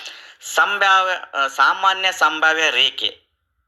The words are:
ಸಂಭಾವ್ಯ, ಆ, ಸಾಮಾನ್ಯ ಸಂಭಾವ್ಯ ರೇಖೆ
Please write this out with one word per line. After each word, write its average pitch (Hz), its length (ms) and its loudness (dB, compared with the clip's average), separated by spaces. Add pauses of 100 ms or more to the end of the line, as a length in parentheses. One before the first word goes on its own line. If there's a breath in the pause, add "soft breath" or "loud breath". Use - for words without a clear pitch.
(420 loud breath)
ಸಂಭಾವ್ಯ, 190 720 0
ಆ, 139 340 -4
ಸಾಮಾನ್ಯ 185 640 0
ಸಂಭಾವ್ಯ 156 580 0
ರೇಖೆ 127 520 -2 (460)